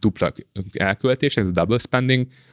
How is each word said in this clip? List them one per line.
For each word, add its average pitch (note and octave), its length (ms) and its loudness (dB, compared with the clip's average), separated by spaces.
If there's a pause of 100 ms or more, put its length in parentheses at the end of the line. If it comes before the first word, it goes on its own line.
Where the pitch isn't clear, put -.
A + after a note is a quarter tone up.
dupla F#2+ 320 0 (400)
elköltésnek, B2+ 720 0
ez F#2 60 0
a F2+ 40 -2
double F2 240 2
spending, B2+ 480 0 (260)